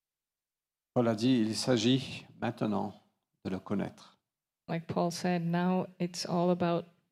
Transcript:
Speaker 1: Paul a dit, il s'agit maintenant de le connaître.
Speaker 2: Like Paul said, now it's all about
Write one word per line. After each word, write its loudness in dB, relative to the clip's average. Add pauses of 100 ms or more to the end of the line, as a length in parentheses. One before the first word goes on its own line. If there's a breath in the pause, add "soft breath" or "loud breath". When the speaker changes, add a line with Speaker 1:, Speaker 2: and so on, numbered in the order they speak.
(920)
Speaker 1:
Paul 4
a 2
dit, 2
il 0
s'agit 0 (140)
maintenant -4 (500)
de -6
le -4
connaître. -6 (520)
Speaker 2:
Like -4
Paul 0
said, -2
now 0 (120)
it's -4
all 2
about 0 (260)